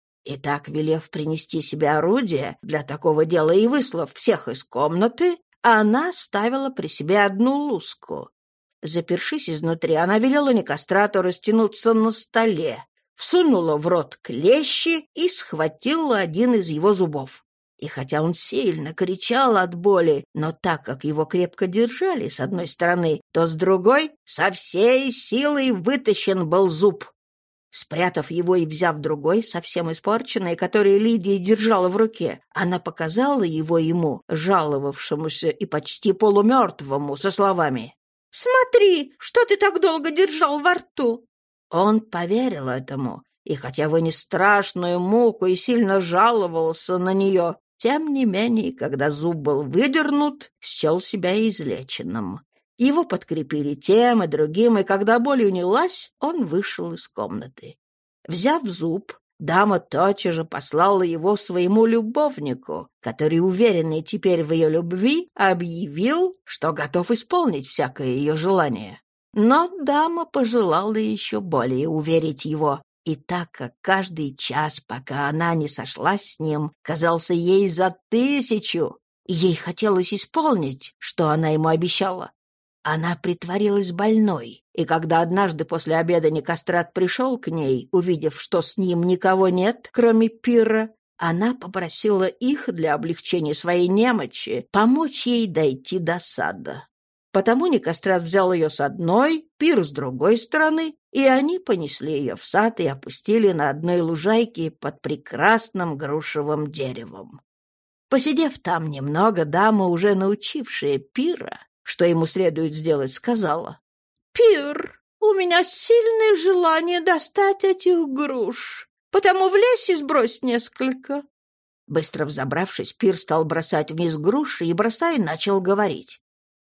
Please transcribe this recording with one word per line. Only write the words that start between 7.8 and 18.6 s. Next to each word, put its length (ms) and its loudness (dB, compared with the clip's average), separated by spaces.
Запершись 680 -4
изнутри, 460 -2
она 240 2
велела 340 2
Никострату 720 0
растянуться 720 0
на 180 2
столе, 720 -2
всунула 600 2
в 100 -2
рот 360 0
клещи 920 0
и 140 0
схватила 880 -2
один 360 2
из 140 2
его 240 2
зубов. 500 -2
И 100 -10
хотя 340 -4
он 120 0
сильно 600 -4